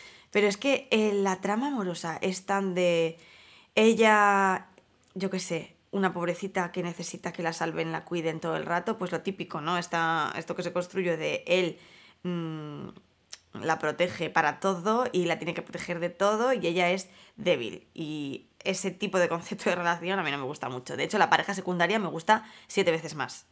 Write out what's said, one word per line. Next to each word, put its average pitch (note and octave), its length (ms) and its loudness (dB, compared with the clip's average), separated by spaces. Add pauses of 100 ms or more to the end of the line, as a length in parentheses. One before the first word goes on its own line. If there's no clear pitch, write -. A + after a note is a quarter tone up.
(300)
Pero G#3 160 4
es G3+ 100 2
que, - 340 0
eh, G#3+ 220 4
la G3 280 0
trama G#3+ 280 0
amorosa F3+ 540 -4
es F#3 240 -2
tan G3 280 0
de E3+ 440 2 (560)
ella, G#3 920 6 (460)
yo F#3+ 160 -2
qué F#3+ 100 -2
sé, - 360 -6 (140)
una F#3+ 240 0
pobrecita F3 580 -2
que F#3 100 -4
necesita E3+ 500 -8
que - 100 -8
la E3 100 -2
salven, E3 400 -2
la D#3 120 -6
cuiden D#3+ 360 -4
todo E3 160 -2
el D#3 80 -4
rato, F3 320 -2
pues F3+ 160 -6
lo E3 80 -2
típico, E3+ 400 -6
¿no? E3 160 0
Esta, E3 600 0
esto E3 180 -6
que F#3 80 -6
se F3 100 -4
construye F3 440 -2
de D3+ 300 -4
él, F3 320 0 (440)
mm, D#3+ 640 -6 (760)
la D#3 160 2
protege D#3+ 520 -2
para D3+ 300 0
todo G3 520 0
y F3+ 120 2
la E3+ 140 0
tiene E3 160 -6
que E3 80 -6
proteger E3+ 380 -8
de F3 100 -2
todo G#3+ 420 2
y G#3 140 0
ella F3 240 2
es F#3+ 180 -2 (280)
débil. B2+ 580 0
Y D3+ 520 -8 (180)
ese F#3+ 260 -2
tipo F#3+ 280 -2
de F3 100 4
concepto E3+ 420 -2
de F3 60 2
relación F3 420 0
a F#3 40 -2
mí D3+ 80 0
no C#3+ 80 -2
me C#3 60 -4
gusta C3+ 240 -6
mucho. B2+ 280 -8
De C3+ 80 -2
hecho, - 140 -2
la F3+ 120 6
pareja E3 240 2
secundaria F3+ 440 0
me F#3+ 100 -2
gusta E3 360 2 (220)
siete F3+ 240 2
veces D#3+ 240 -2
más. C3+ 380 -8